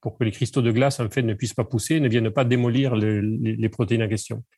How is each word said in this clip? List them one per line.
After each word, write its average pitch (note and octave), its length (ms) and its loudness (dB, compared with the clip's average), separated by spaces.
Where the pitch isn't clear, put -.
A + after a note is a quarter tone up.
pour - 160 -8
que - 60 0
les A2 80 0
cristaux - 320 -2
de A#2 80 4
glace, C3 280 2
en A2+ 100 -2
fait, C3+ 120 -2
ne A2+ 140 0
puissent A2 180 -6
pas A2 120 -2
pousser, D#3 340 0
ne C#3 100 2
viennent A2 220 2
pas C3 120 2
démolir B2 520 2
le, G#2+ 260 2
les, A2 340 -2
les A2 140 0
protéines A2+ 320 0
en A2 80 0
question. A2+ 340 -6